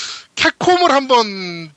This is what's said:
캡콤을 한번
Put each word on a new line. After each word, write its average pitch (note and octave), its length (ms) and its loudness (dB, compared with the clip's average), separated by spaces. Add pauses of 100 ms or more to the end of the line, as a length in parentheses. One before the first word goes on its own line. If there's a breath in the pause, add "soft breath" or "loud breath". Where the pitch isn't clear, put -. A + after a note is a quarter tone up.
(360 loud breath)
캡콤을 F4+ 560 2
한번 G3+ 840 0